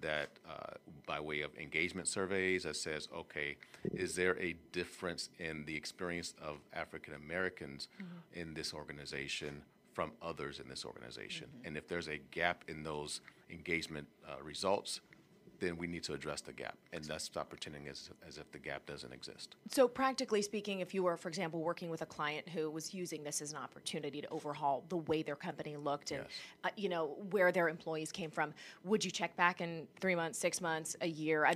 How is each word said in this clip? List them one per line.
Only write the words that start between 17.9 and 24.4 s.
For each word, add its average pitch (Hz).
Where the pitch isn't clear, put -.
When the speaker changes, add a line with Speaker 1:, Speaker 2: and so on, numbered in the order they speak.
Speaker 1:
as 76
if 76
the 76
gap 69
doesn't 65
exist. -
Speaker 2:
So 254
practically 262
speaking, 202
if 180
you 190
were, 175
for -
example, 165
working 170
with 160
a 156
client 151
who 156
was 156
using 165
this 147
as 147
an 151
opportunity 147
to -
overhaul 147